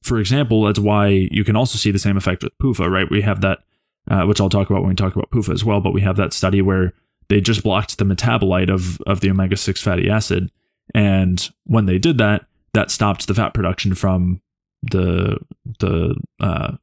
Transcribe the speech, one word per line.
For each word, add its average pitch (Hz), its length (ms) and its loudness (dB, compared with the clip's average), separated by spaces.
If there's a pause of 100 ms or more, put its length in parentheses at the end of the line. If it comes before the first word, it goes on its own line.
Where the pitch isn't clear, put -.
For 120 180 -2
example, 113 440 2
that's 104 160 2
why 101 500 2
you 104 140 0
can 104 120 2
also 120 220 0
see 104 140 0
the 98 80 -2
same 98 180 0
effect 92 260 -2
with - 140 -10
pufa, 104 320 0
right? 92 180 0
We 101 140 0
have 98 200 -2
that, 95 180 0 (500)
uh, 95 140 2
which 101 180 2
I'll 95 80 2
talk 98 220 0
about 95 100 2
when 92 80 0
we 95 60 0
talk - 200 -2
about - 140 -4
pufa 98 240 -2
as - 100 -2
well, 104 160 2
but 95 140 0
we 101 80 0
have 95 160 0
that 98 160 0
study 95 300 2
where 92 300 2 (360)
they 107 100 4
just 98 240 0
blocked 101 340 -2
the 110 60 -2
metabolite 98 640 0
of, 90 380 -2
of 92 140 -2
the 98 80 2
omega-six 95 520 -2
fatty 92 280 0
acid. 98 420 -2 (420)
And 95 560 2 (140)
when 113 220 2
they 92 120 2
did 147 200 2
that, 107 280 2 (280)
that - 180 0
stopped 104 340 0
the - 80 -2
fat 104 200 0
production 92 420 -2
from 90 460 0 (400)
the, 92 560 0 (420)
the, 85 360 0 (260)
uh, - 420 -2